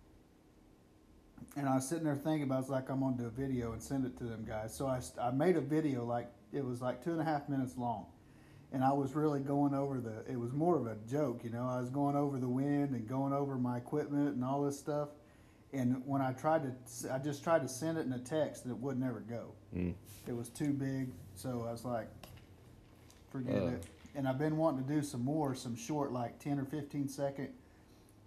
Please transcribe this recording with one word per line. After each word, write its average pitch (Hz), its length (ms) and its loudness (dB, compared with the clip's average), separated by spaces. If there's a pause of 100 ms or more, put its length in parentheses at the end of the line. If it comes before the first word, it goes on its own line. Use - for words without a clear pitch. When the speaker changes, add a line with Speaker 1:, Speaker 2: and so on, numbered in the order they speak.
(1600)
Speaker 1:
and 143 120 2
I 131 80 6
was 131 120 2
sitting 165 160 0
there 147 120 2
thinking 156 280 2
about 131 140 2
it. 131 40 2
It's 131 80 -6
like, 131 180 0
"I'm 135 120 0
gonna 131 160 2
do 117 100 -2
a 117 40 -4
video 120 420 -2
and 110 100 -8
send 135 240 0
it 120 120 -6
to 123 60 -6
them 113 220 -6
guys." 110 280 -4
So 139 120 -2
I, 131 140 0 (200)
I 123 120 2
made 165 240 6
a 156 40 6
video, 139 440 2
like, 120 260 -2 (220)
it 139 120 0
was, 123 160 -2
like, 127 240 -2
two 170 80 0
and 165 80 2
a 147 40 0
half 147 240 0
minutes 131 280 0
long. 120 300 -2 (680)
And 135 120 0
I 135 80 6
was 135 220 0
really 151 260 4
going 139 340 4
over 139 260 0
the, 110 300 -6
it 127 80 -2
was 120 140 -2
more 160 240 6
of 123 100 0
a 110 100 -2 (120)
joke, 135 360 0
you 117 60 -6
know. 120 180 -2
I 127 120 0
was 123 100 -2
going 143 260 2
over 143 220 2
the 127 100 0
wind 139 460 2
and 110 140 -4
going 135 240 0
over 139 240 0
my 123 220 2
equipment 143 560 0
and 123 100 0
all 139 180 2
this 143 160 0
stuff. 147 300 -2 (640)
And 127 340 2
when 135 160 2
I 131 100 2
tried 156 320 4
to, - 500 -6
I 214 40 0
just 143 260 -2
tried 165 180 6
to 127 60 -2
send 160 300 -2
it 135 80 -2
in 127 60 0
a 123 60 -4
text, 151 460 0
and 123 80 -4
it 107 80 -4
would 131 180 -2
never 123 220 0
go. 110 320 -8 (220)
Speaker 2:
Mm. 90 200 2 (320)
Speaker 1:
It 131 80 -4
was 117 140 -4
too 147 240 0
big, 135 380 -2 (240)
so 123 340 -4
I 117 40 -4
was 117 120 -8
like, 117 240 -2 (1200)
"Forget 123 320 0
Speaker 2:
Uh. 90 40 4
Speaker 1:
it." 82 200 -2 (280)
And 139 120 -2
I've 131 120 2
been 156 180 2
wanting 147 300 2
to 143 80 0
do 151 80 4
some 127 200 -4
more, 143 320 2
some 117 220 -4
short, 143 360 -2
like, 120 260 -4
ten 143 200 -2
or 131 60 -2
fifteen 143 440 -4
second 139 420 -2 (760)